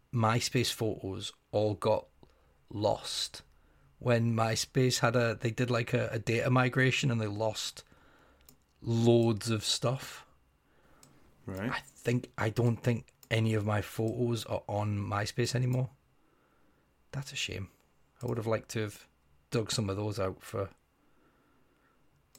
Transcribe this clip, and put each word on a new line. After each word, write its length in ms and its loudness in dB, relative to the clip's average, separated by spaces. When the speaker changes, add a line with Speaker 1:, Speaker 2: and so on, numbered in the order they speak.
Speaker 1:
MySpace 600 2
photos 600 -4
all 240 2
got 320 0
lost 720 -2
when 360 4
MySpace 640 2
had 160 2
a, 240 2
they 120 0
did, 180 -2
like, 240 0
a, 180 0
a 60 -4
data 320 0
migration 600 4
and 100 0
they 60 -2
lost 560 -4
loads 680 4
of 120 -2
stuff. 600 -4
Speaker 2:
Right. 240 -6
Speaker 1:
I 100 -4
think, 440 -2
I 100 0
don't 280 2
think 280 0
any 240 2
of 140 0
my 140 0
photos 640 -2
are 220 -4
on 300 -2
MySpace 560 -2
anymore. 360 0
That's 200 -8
a 40 -14
shame. 340 -6
I 20 -8
would 120 -2
have 100 -4
liked 220 -2
to 120 -4
have 260 -8
dug 180 0
some 200 -2
of 80 -2
those 200 -4
out 240 -4
for, 280 -6